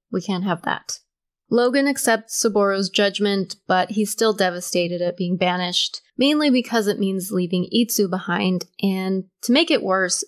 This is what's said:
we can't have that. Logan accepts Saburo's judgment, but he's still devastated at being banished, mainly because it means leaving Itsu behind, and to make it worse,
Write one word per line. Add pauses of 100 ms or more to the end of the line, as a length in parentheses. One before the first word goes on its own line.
(120)
we
can't
have
that. (500)
Logan
accepts
Saburo's
judgment, (100)
but
he's
still
devastated
at
being
banished, (160)
mainly
because
it
means
leaving
Itsu
behind, (160)
and (180)
to
make
it
worse,